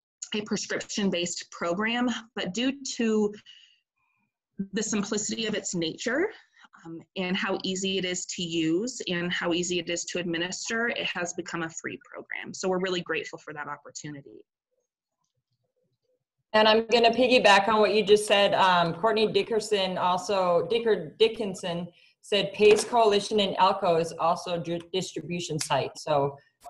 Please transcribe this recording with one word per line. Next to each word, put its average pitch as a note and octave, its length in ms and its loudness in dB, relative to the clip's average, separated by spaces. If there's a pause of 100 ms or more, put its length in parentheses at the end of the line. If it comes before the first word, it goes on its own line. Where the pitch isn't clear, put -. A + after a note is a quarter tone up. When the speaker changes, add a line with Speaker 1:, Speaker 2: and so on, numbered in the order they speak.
(340)
Speaker 1:
a G#3+ 80 -2
prescription-based F#3+ 1120 -4
program, A3 580 -2 (260)
but F#3 180 -6
due B3+ 200 -2 (240)
to G#3+ 360 2 (1400)
the G#3+ 80 -2
simplicity G#3+ 640 -4
of G#3+ 80 -4
its - 220 -6
nature, A#3+ 540 -2 (540)
um, E3 160 -14 (160)
and F#3 220 -2
how G3 260 -2
easy F#3+ 360 -2
it F3+ 60 -4
is F#3 200 -6
to - 160 -10
use E3+ 680 -2
and F3 240 -2
how F3 220 -2
easy F3 240 -2
it E3 100 -6
is E3+ 180 -4
to - 140 -6
administer, F3+ 680 -4
it G3 180 -4
has F3 280 -6
become E3+ 280 -8
a D#3+ 80 -6
free - 300 -12 (120)
program. - 420 -14
So - 140 -6
we're F#3 120 0
really F#3 220 -2
grateful D#3+ 360 -8
for D#3 160 -16
that D3 140 -10
opportunity. C#3+ 760 -14 (2000)
Speaker 2:
And A3 140 6
I'm A3+ 200 4
gonna A#3 240 6
piggyback A3+ 560 6
on G#3+ 120 2
what G3+ 140 4
you G#3+ 100 4
just G#3 220 6
said. G3+ 300 4
Um, F3 400 4
Courtney G#3+ 360 2
Dickerson G3 640 0
also, F3+ 720 2
Dicker-, G#3+ 500 0
Dickinson F#3 680 0 (360)
said G3 300 0
PACE G#3 300 8
Coalition G#3+ 560 2
in F#3+ 180 0
Elko F#3+ 400 4
is E3 160 -2
also F3 460 -2
a E3+ 200 -4 (120)
distribution E3+ 680 -6
site. - 380 -2
So, C#3+ 380 0 (340)